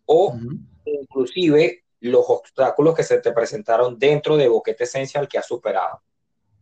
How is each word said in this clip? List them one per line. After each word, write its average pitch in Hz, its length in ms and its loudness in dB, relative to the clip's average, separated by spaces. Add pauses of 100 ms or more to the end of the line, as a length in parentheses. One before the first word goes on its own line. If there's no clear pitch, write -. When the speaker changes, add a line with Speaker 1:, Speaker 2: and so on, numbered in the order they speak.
Speaker 1:
o 175 260 4
Speaker 2:
Ujú. 117 240 -10 (280)
Speaker 1:
inclusive 147 1000 0 (160)
los 123 280 2
obstáculos 135 680 0
que 147 80 0
se 120 160 2
te - 140 -2
presentaron 117 640 -2
dentro 147 380 2
de 139 100 2
Boquete 113 380 0
Esencial 135 420 -6
que 113 100 -8
has 104 80 -4
superado? 95 560 -6 (600)